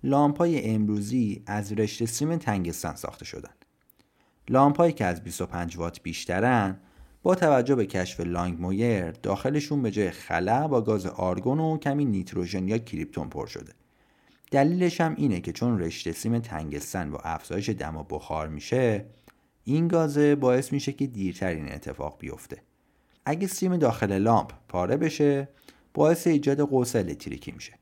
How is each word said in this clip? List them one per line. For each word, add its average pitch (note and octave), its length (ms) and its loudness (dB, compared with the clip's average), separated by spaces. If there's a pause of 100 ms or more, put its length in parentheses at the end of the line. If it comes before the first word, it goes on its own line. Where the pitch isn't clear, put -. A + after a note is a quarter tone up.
لامپ‌های D3 640 2
امروزی G#2+ 760 0
از G#2 280 -4
رشته G#2+ 320 0
سیم D3 300 -2
تنگستن F2+ 600 -4
ساخته - 300 -12
شدن. - 280 -14 (960)
لامپ‌هایی C#3+ 440 6
که A2 120 0
از F2 180 -2
بیست F2 180 -8
و F2 40 -2
پنج E2+ 320 -6
وات E2+ 240 -6
بیشترن، F#2+ 760 0 (460)
با F3+ 120 4
توجه C#3 400 4
به A2+ 100 2
کشف F#2 340 -4
لانگمویر، F2+ 920 -2
داخلشون C#3+ 680 -2
به A2 100 0
جای G2 200 0
خلا G2+ 560 0
با C3 140 2
گاز G#2 240 0
آرگون F#2 540 -2
و D#3+ 180 0
کمی C#3+ 280 0
نیتروژن F#2 640 -2
یا A2 100 0
کریپتون D#2+ 520 -6
پر D2 160 -8
شده. - 280 -14 (800)
دلیلش E3+ 500 2
هم D#3+ 160 2
اینه G#2 240 2
که E2+ 100 -6
چون A#2 280 0
رشته E2 320 -4
سیم A2+ 280 -2
تنگستن D#2 720 -6
با D2 80 -8
افزایش E2 500 -6
دما D#2+ 340 -4
بخار D#2 440 -6
می‌شه، G#2 580 0 (580)
این D#3 240 2
گازه D3 480 4
باعث B2+ 380 2
می‌شه C#3+ 180 -2
که C#3 160 -2
دیرتر F#2+ 400 -4
این D#2 260 -4
اتفاق C#2+ 460 -8
بیفته. - 380 -12 (680)
اگه E3 220 0
سیم F3+ 300 0
داخل A#2 400 2
لامپ G#2 360 4 (140)
پاره F#2 300 0
بشه، C#3+ 520 0 (440)
باعث E3 340 4
ایجاد D3 340 4
قوس C3 340 2
الکتریکی E2 560 -4
می‌شه. - 300 -16